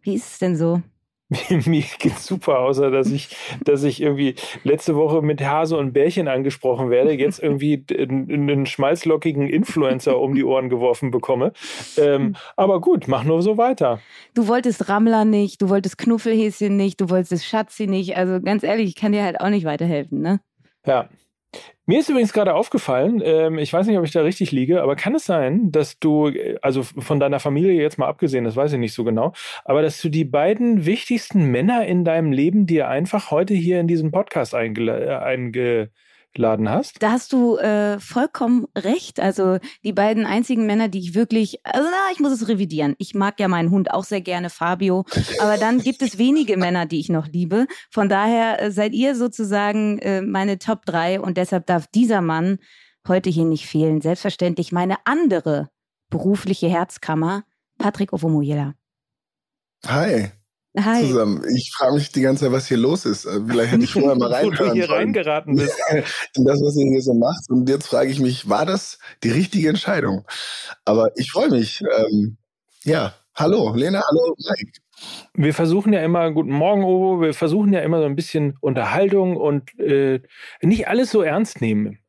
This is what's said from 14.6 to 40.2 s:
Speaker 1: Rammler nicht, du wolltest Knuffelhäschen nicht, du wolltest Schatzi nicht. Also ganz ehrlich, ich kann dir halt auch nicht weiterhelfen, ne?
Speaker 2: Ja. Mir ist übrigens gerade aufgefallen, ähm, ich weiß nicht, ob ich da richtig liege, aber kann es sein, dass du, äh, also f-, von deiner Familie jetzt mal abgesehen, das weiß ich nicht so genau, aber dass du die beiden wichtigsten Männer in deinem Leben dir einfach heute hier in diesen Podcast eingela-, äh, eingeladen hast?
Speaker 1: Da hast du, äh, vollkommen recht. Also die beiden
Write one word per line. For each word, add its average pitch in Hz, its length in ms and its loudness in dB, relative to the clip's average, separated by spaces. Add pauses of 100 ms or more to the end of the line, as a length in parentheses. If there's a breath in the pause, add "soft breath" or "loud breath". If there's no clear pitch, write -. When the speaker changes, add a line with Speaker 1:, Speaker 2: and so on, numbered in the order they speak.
Speaker 1:
Rammler 220 340 4
nicht, 208 380 2
du 190 80 2
wolltest 196 280 0
Knuffelhäschen 220 760 0
nicht, 196 240 0
du 185 100 -2
wolltest 180 360 0
Schatzi 214 420 -4
nicht. 190 300 -2
Also 185 240 0
ganz 196 220 -2
ehrlich, 208 260 0
ich 165 60 -10
kann 208 180 0
dir 208 100 0
halt 175 160 -4
auch 190 100 0
nicht 208 140 0
weiterhelfen, 147 560 -2
ne? 180 220 0 (440)
Speaker 2:
Ja. 131 220 0 (800 loud breath)
Mir 226 140 4
ist 311 100 0
übrigens 247 240 2
gerade 190 220 2
aufgefallen, 185 680 0
ähm, 160 360 2
ich 147 120 -4
weiß 185 140 2
nicht, 208 140 2
ob 170 60 2
ich 151 60 -4
da 170 100 2
richtig 180 300 0
liege, 139 300 2
aber 139 140 2
kann 208 180 -2
es 311 120 -2
sein, 170 460 0
dass 151 280 -2
du, 151 300 2
äh, - 340 -4
also 135 160 0
f-, 120 180 -8
von 139 220 -2
deiner 139 200 2
Familie 147 340 0
jetzt 151 260 0
mal 127 80 0
abgesehen, 135 360 -2
das 110 120 -2
weiß 147 180 0
ich 131 60 -2
nicht 113 160 -4
so 120 80 -4
genau, 117 300 0 (300 loud breath)
aber 143 200 2
dass 156 180 -2
du 170 80 -2
die 156 160 0
beiden 190 640 0
wichtigsten 202 640 0
Männer 208 340 2
in 180 200 0
deinem 165 260 2
Leben 175 340 2
dir 156 220 2
einfach 165 420 -2
heute 185 240 2
hier 180 260 2
in 170 80 0
diesen 160 220 0
Podcast 165 460 -2
eingela-, 113 420 -2
äh, 131 200 -4
eingeladen 120 1500 -2
hast? 202 340 -4
Speaker 1:
Da 214 80 2
hast 247 220 -2
du, 240 240 2
äh, 208 420 0
vollkommen 247 680 -2 (100)
recht. 202 440 -4
Also 185 400 0 (240 loud breath)
die 208 100 -4
beiden 214 320 2